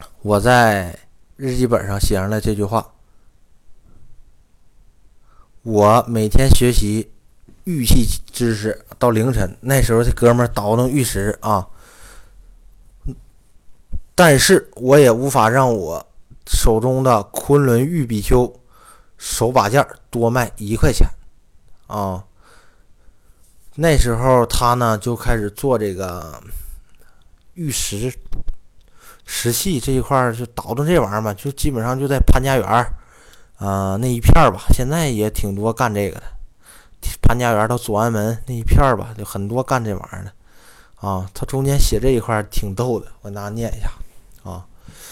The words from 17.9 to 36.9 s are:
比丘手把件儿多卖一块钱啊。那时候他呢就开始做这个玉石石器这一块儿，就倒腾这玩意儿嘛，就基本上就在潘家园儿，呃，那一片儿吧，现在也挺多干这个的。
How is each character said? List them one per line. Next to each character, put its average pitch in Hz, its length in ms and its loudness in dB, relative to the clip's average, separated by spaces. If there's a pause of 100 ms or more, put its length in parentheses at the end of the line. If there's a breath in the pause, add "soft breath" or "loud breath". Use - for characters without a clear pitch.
比 113 160 -4
丘 123 400 2 (560 soft breath)
手 - 340 -4
把 120 180 2
件 131 120 2
儿 - 160 -2 (140)
多 117 180 0
卖 120 300 -2
一 110 180 -6
块 - 160 4
钱 - 160 6 (760)
啊。 98 360 -8 (1500 soft breath)
那 156 220 2
时 120 180 2
候 123 300 4
他 120 300 0
呢 117 240 0
就 117 180 -4
开 120 200 0
始 104 140 -4
做 127 280 -2
这 104 160 -4
个 90 460 -10 (1120 loud breath)
玉 160 160 -8
石 120 420 -6 (1120 soft breath)
石 - 260 -4
器 143 300 -2
这 135 120 -4
一 131 80 0
块 135 160 -2
儿， 123 200 0
就 120 100 -10
倒 - 280 -10
腾 143 120 -2
这 175 140 2
玩 104 100 -2
意 101 40 -8
儿 107 80 -2
嘛， 107 100 -4
就 120 200 -10
基 - 180 -2
本 120 120 -4
上 123 160 -4
就 135 80 -4
在 135 140 0
潘 120 220 6
家 135 140 0
园 117 100 0
儿， 120 260 0 (640 soft breath)
呃， 98 400 -2
那 117 80 -2
一 123 140 -2
片 - 160 6
儿 151 140 6
吧， 92 220 -8
现 - 160 0
在 160 200 -2
也 107 220 -2
挺 101 240 -4
多 107 180 -4
干 117 200 -2
这 101 180 -2
个 - 60 -14
的。 - 80 -18 (960 soft breath)